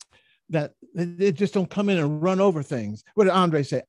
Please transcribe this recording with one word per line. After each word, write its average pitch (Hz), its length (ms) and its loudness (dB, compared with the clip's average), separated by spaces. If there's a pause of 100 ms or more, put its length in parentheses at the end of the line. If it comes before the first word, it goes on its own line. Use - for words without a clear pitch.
(500)
that 151 220 -4 (220)
they 175 380 -2
just 185 220 -2
don't 190 140 0
come 202 200 -2
in 196 100 2
and 151 240 -2
run 185 180 2
over 180 220 2
things. 110 420 -8 (100)
What 208 100 4
did 185 80 4
Andre 170 300 4
say? 131 260 -4